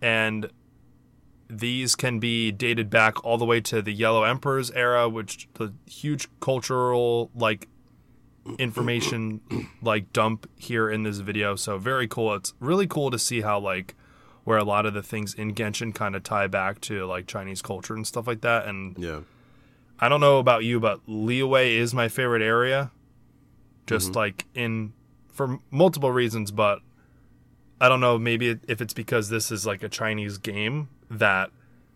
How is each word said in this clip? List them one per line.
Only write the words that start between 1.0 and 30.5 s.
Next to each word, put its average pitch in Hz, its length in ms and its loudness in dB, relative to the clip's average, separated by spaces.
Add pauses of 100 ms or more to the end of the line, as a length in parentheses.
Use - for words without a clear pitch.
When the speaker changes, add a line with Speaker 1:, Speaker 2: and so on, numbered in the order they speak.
Speaker 1:
these 120 460 -2
can 123 240 -2
be 117 320 0
dated 113 400 -2
back 110 340 4
all 117 140 2
the 117 60 0
way 117 160 4
to 113 220 -2
the 104 100 -4
Yellow 110 320 4
Emperor's 131 480 0
era, 123 360 2
which 110 460 -8
the 107 180 -6 (140)
huge - 420 -6 (120)
cultural, 123 960 0
like, 110 340 -2 (880)
information, 117 840 -2 (100)
<clears throat> - 320 -8
like, 107 300 0
dump 110 440 0
here 110 340 -2
in 107 120 -2
this 104 160 -4
video. 101 380 -2
So 98 220 -4
very 123 300 -2
cool. 110 260 -2
It's - 260 -8
really 180 260 2
cool 143 240 -2
to 120 80 -2
see 117 220 -2
how, 104 200 0
like, 95 340 -4 (500)
where 110 140 2
a 104 60 2
lot 104 220 2
of 104 80 0
the 101 80 -4
things 104 320 -8
in 107 200 -6
Genshin 110 400 -4
kinda 98 260 -4
tie 101 260 0
back 98 360 -2
to, 98 240 -6
like, 92 200 -6
Chinese 95 360 -10
culture 98 320 -8
and 110 120 -8
stuff 117 200 -6
like 120 160 -4
that. 117 240 2
And 95 320 -10
Speaker 2:
Yeah. 82 220 -8 (800)
Speaker 1:
I 120 100 4
don't 147 120 4
know 143 180 8
about 120 260 6
you, 120 160 2
but 104 260 0
Liyue 123 720 2
is 117 160 0
my 117 140 2
favorite 120 340 0
area, 127 480 2 (960)
just 95 240 0
Speaker 2:
Mm-hmm. 98 80 -2
Speaker 1:
like, 104 360 -2
in, 110 380 -4 (360)
for 135 320 -4 (100)
multiple 139 420 2
reasons, 113 380 0
but 104 300 2 (1000)
I 127 80 8
don't 127 120 6
know, 123 180 6
maybe 117 320 0
it, 113 180 -4
if 117 120 -2
it's 113 140 -6
because 110 360 -2
this 113 200 -2
is, 104 160 -6
like, 101 160 -4
a 107 60 -8
Chinese 107 500 -4
game 113 500 -4 (220)